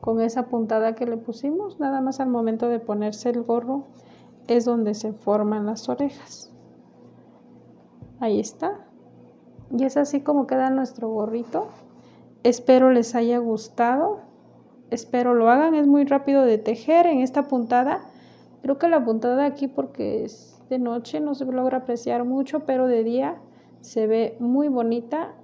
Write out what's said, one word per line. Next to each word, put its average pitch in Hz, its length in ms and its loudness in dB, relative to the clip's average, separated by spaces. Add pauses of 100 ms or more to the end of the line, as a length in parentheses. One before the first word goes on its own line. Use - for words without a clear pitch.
Con 226 200 -2
esa 233 260 -2
puntada 226 480 -2
que 247 100 -6
le 226 140 -4
pusimos, 285 600 -6
nada 269 220 -2
más 269 200 -4
al 262 100 -2
momento 226 380 -2
de 240 100 0
ponerse 214 500 -4
el 240 140 -2
gorro 240 420 -2 (640)
es 240 160 2
donde 226 300 0
se 214 180 -8
forman 214 540 0
las 220 240 -6
orejas. - 600 -6 (1700)
Ahí 220 220 0
está. 392 460 -8 (840)
Y 247 140 0
es 262 140 0
así 277 240 0
como 285 240 0
queda 262 240 0
nuestro 254 400 -4
gorrito. 226 580 -4 (760)
Espero 254 460 6
les 233 240 2
haya 240 240 0
gustado. 240 840 -2 (680)
Espero 240 440 0
lo 233 160 6
hagan. 302 240 6
Es 294 120 4
muy 285 200 6
rápido 277 380 4
de 226 120 4
tejer 302 500 2
en 294 140 4
esta 262 260 0
puntada. 247 540 0 (640)
Creo 277 160 -2
que 339 100 2
la 311 160 4
puntada 240 400 0
aquí 277 240 -2
porque 233 560 -6
es - 240 -16 (200)
de 254 100 -2
noche 240 420 -4
no 294 140 -2
se 277 100 -8
logra 254 340 -2
apreciar 240 460 -4
mucho, 269 360 -2
pero 254 260 0
de 233 180 2
día 262 320 -2 (440)
se 220 260 -4
ve 220 340 0
muy 262 280 2
bonita. 240 760 -2